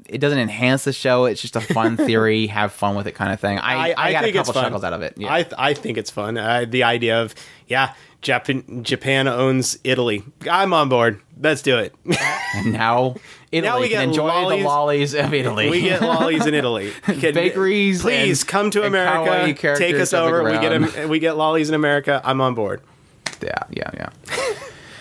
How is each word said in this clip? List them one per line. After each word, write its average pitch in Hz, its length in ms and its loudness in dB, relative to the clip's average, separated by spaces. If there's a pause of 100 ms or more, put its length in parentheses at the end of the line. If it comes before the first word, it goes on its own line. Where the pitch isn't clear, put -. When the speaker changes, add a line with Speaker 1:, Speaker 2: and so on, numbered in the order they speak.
Speaker 1:
It 113 100 -8
doesn't 147 200 2
enhance 123 460 0
the 139 80 0
show. 127 320 2
It's - 180 -2
just - 140 -10
a 113 40 0
fun 113 360 0
Speaker 2:
<laughs> 302 100 2
Speaker 1:
theory. 110 400 2
Have 104 260 -2
fun 101 220 -2
with 101 140 -4
it - 80 -8
kind 98 160 -2
of 95 80 -6
thing. 101 180 -2
I, 127 160 -2
Speaker 2:
I, - 20 -2 (120)
Speaker 1:
I 170 60 -2 (140)
Speaker 2:
I 185 40 0
Speaker 1:
got 156 100 0
a 233 40 0
Speaker 2:
think 196 100 -2
it's 185 120 0
Speaker 1:
couple 120 120 -4
Speaker 2:
fun. 123 100 2
Speaker 1:
chuckles 98 140 -6
out 85 80 -4
of 85 100 -6
it. 76 140 -8
Yeah. 110 180 -4
Speaker 2:
I 170 80 2
th-, - 160 -8
I 143 160 2
think 120 240 -6
it's 107 140 -8
fun. 107 260 -4
Uh, 117 300 0
the 123 160 2
idea 117 360 2
of, 113 140 -4 (320)
yeah, 127 280 0 (280)
Japan, 123 640 -4
Japan 135 420 0
owns 131 560 0
Italy. 120 400 0 (260)
I'm 185 240 2
on 151 160 2
board. 117 320 2 (200)
Let's 147 220 0
do 131 160 2
it. 98 160 -4 (100)
<laughs> 175 100 0 (420)
Speaker 1:
And 107 160 0
now 123 440 2 (340)
Italy 165 180 0
Speaker 2:
Now 247 120 0
we 247 80 0
Speaker 1:
can 214 100 0
Speaker 2:
get 180 120 0
Speaker 1:
enjoy 156 180 0
Speaker 2:
lollies. 180 340 0
Speaker 1:
the - 60 0
lollies 147 460 0
of 143 200 0
Italy. 107 360 0
Speaker 2:
We 175 100 2
get 185 220 0
lollies 160 440 2
in 151 80 2
Italy. 113 440 -2
Speaker 1:
<laughs> - 40 -20
Speaker 2:
Can, 156 320 0
Speaker 1:
Bakeries 190 680 2
Speaker 2:
please 214 400 2
Speaker 1:
and, - 60 -4
Speaker 2:
come 208 220 2
to 208 140 0
Speaker 1:
and 202 100 0
Speaker 2:
America. 165 340 2
Speaker 1:
kawaii 180 200 2
Speaker 2:
Take 143 100 -2
Speaker 1:
characters 165 440 2
Speaker 2:
us 170 100 0
Speaker 1:
jumping 165 240 2
Speaker 2:
over. 165 80 2
We 151 160 0
get 156 120 2
Speaker 1:
around. - 240 2
Speaker 2:
Am-, 151 120 -4
we 156 100 2
get 160 180 0
lollies 156 320 2
in 156 60 0
America. 143 500 2
I'm 135 160 0
on 127 140 2
board. 101 260 -4 (640)
Speaker 1:
Yeah, - 160 -6 (120)
yeah, 50 220 -8
yeah. - 180 -10 (260)
<laughs> 508 180 -4 (460)